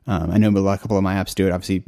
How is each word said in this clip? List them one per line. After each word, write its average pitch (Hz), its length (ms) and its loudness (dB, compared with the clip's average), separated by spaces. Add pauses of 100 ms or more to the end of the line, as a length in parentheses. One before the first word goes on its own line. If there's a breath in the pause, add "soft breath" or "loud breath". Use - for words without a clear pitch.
Um, 85 240 -2
I 104 80 2
know 107 100 4
a 98 100 2
lot, 98 200 0
a - 40 -12
couple 107 140 -2
of 98 60 2
my 95 120 0
apps 95 200 -4
do 95 120 2
it. 90 60 2
Obviously, 92 360 -4